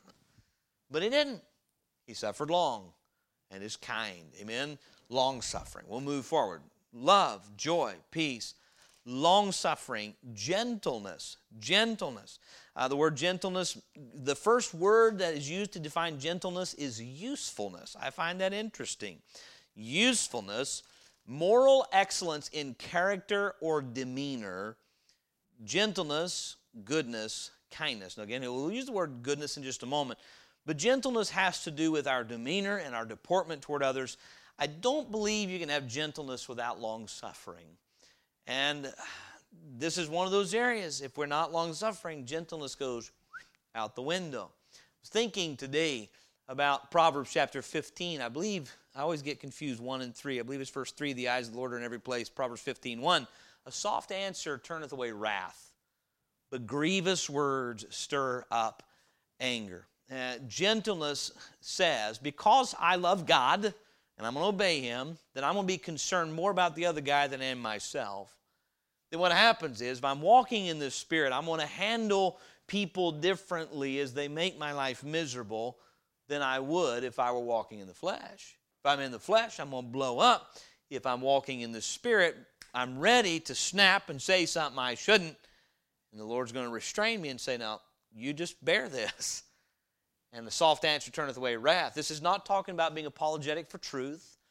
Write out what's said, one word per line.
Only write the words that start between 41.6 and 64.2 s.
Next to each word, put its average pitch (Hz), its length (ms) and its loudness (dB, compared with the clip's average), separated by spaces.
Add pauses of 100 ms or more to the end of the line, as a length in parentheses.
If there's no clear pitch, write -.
suffering, 165 500 -6
gentleness 156 500 -6
goes 123 360 -4 (640)
out 107 220 -6
the 127 60 -6
window. 147 500 -4 (200)
I - 60 -20 (240)
was - 80 -20
thinking 196 460 0
today 139 520 -2 (400)
about 139 420 0
Proverbs 160 420 4
chapter 139 280 2
fifteen. 160 600 -8
I 120 80 -4
believe, 165 440 -4 (220)
I 135 60 -8
always 156 200 -2
get 139 200 -6
confused, 135 400 -8
one 131 200 -6
and 123 140 -8
three. 135 240 -6
I 117 40 -2
believe 135 180 -6
it's 135 100 -8
verse 131 220 -8
three, 143 200 -4
"The 123 160 -2
eyes 123 200 0
of 113 60 -12
the 120 40 -8
Lord 127 140 -4
are 120 60 -6
in 117 40 -6
every 120 160 -6
place." 120 300 -4
Proverbs 120 320 -4
fifteen 120 400 -6
one, 151 260 4 (400)
"A 131 60 -14
soft - 400 -4
answer 185 460 -6
turneth 156 340 -10
away 123 180 -4
wrath, 104 640 -4 (760)
but 123 180 -6
grievous 175 600 2
words 135 640 0
stir 131 600 -2
up 113 340 -2 (560)
anger." 110 480 -4 (200)
Uh, 127 380 -6
gentleness 165 840 -2 (280)
says, 113 580 0
"Because 214 600 4
I 175 160 4
love 180 320 2
God 165 480 6 (440)
and 107 80 -6